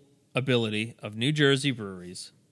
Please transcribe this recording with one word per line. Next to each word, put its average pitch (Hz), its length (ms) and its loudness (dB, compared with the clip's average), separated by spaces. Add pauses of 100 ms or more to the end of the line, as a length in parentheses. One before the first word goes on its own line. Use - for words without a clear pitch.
(340)
ability 117 680 0
of 107 140 -10
New 117 160 0
Jersey 139 400 4
breweries 95 640 -10 (200)